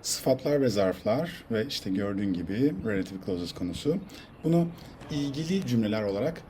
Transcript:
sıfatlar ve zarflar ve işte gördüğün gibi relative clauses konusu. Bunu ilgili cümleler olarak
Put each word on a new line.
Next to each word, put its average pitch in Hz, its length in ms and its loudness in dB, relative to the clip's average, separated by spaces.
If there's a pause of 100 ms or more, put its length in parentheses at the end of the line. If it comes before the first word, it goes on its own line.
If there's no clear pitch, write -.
sıfatlar 143 600 2
ve 127 80 6
zarflar 104 800 2
ve 110 140 2
işte 95 240 -6
gördüğün 98 440 0
gibi 98 400 0 (120)
relative 95 400 -2
clauses 87 260 -2
konusu. 95 460 -2 (460)
Bunu 170 240 4 (440)
ilgili 151 560 -2
cümleler 110 360 2
olarak 104 460 0